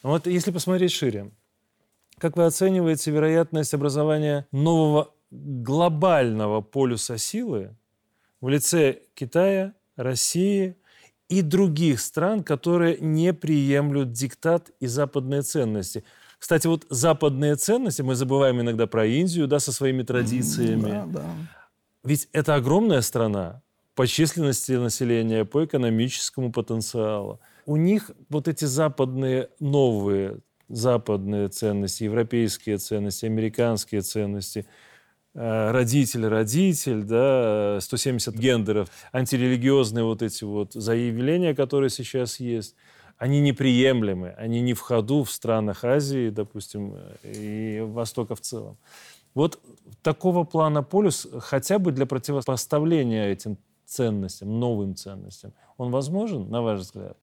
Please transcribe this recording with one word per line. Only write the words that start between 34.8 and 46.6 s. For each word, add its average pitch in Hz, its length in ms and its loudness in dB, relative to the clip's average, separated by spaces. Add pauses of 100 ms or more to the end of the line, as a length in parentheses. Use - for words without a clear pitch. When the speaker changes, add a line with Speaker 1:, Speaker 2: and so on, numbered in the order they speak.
Speaker 1:
э, 113 380 -2
родитель, 123 560 2
родитель, 113 760 0
да, 110 760 2
э, - 40 -2
сто - 160 -6
семьдесят 120 380 -2
гендеров, 110 540 2 (240)
антирелигиозные 127 880 2
вот 113 180 -2
эти 110 220 -6
вот 104 300 -6
заявления, 120 840 0
которые 135 340 0
сейчас 123 500 -6
есть, 117 360 -6 (420)
они 139 240 2
неприемлемы, 123 960 2
они 117 240 -2
не 123 120 0
в - 80 -6
ходу 123 420 0
в - 80 -6
странах 110 540 -2
Азии, 135 440 0
допустим, 104 640 -8 (280)